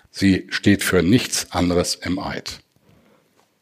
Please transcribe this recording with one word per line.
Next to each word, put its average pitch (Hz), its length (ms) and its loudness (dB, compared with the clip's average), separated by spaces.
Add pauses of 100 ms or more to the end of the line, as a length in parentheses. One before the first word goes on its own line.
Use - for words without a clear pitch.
(100)
Sie - 400 0
steht - 320 2
für 90 200 2
nichts - 500 0
anderes 87 420 0
im 90 240 -6
Eid. - 420 -10 (1000)